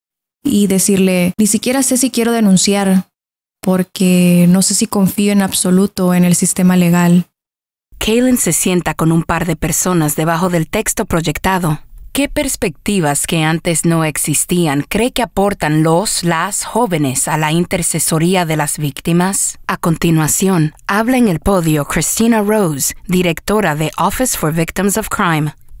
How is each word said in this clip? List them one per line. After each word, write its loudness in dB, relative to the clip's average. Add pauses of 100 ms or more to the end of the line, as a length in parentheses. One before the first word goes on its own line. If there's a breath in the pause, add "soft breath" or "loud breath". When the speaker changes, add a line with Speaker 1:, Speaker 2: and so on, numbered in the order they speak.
(420)
Speaker 1:
y 2
decirle, 2
"Ni 2
siquiera 0
sé 0
si 0
quiero 0
denunciar, 2 (580)
porque 2
no 4
sé 0
si 0
confío 0
en 4
absoluto 0
en 4
el 4
sistema 2
legal". 4 (720)
Speaker 2:
Kaylin 2
se 0
sienta 0
con 0
un 2
par -4
de -4
personas -2
debajo -2
del -2
texto -4
proyectado. -2 (340)
¿Qué -2
perspectivas -2
que 0
antes -2
no 2
existían -2
cree 0
que -2
aportan 0
los, 0
las -2
jóvenes -2
a -2
la 0
intercesoría 0
de -2
las -4
víctimas? -2
A -6
continuación, 0 (120)
habla 0
en 4
el 0
podio 0
Christina 0
Rose, 0 (140)
directora 0
de -2
Office -2
for -2
Victims -2
of -4
Crime. -2 (240)